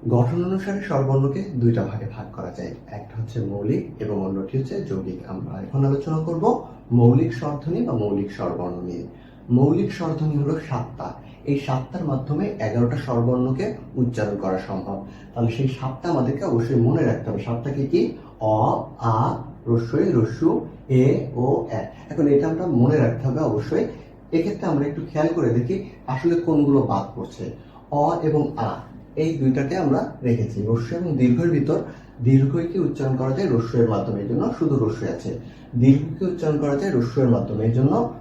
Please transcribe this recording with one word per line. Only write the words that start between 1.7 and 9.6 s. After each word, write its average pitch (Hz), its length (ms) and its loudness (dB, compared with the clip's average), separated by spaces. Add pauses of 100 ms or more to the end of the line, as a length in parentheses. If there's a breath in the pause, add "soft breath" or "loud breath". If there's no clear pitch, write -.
ভাগে - 320 -6
ভাগ 104 200 -12
করা - 220 -10
যায়, - 140 -10 (200)
একটা 113 300 -10
হচ্ছে 110 240 -4
মৌলিক 101 380 -4 (160)
এবং 101 260 -4
অন্যটি 95 320 -6
হচ্ছে 104 260 -6
যৌগিক। 92 440 -8
আমরা - 340 -10
এখন 135 240 -2
আলোচনা 139 320 -2
করব 165 500 0 (240 loud breath)
মৌলিক 120 420 6
স্বরধ্বনি 147 480 -4
বা 127 120 -2
মৌলিক 101 380 -2
স্বরবর্ণ 90 440 -6 (120)
নিয়ে। 87 160 -8 (460 loud breath)
মৌলিক 147 440 4